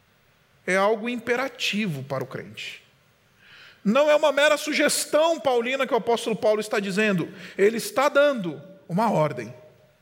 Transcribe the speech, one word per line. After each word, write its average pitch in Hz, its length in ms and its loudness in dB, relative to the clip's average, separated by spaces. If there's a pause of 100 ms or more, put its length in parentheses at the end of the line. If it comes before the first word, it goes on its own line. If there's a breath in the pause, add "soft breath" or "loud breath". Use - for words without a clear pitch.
(640)
É 180 120 0
algo 208 320 0
imperativo 233 960 -4
para 131 180 -6
o 123 60 -6
crente. - 520 -14 (1040 loud breath)
Não 269 240 4
é 302 60 6
uma 302 160 4
mera 294 260 4
sugestão 302 840 0
paulina 254 460 0
que 262 80 -2
o - 20 2
apóstolo 226 400 -2
Paulo 214 240 2
está 214 180 -4
dizendo, 196 540 0 (260 loud breath)
ele 220 200 4
está 277 300 0
dando 269 540 2 (260)
uma 202 220 0
ordem. 135 420 -2 (500)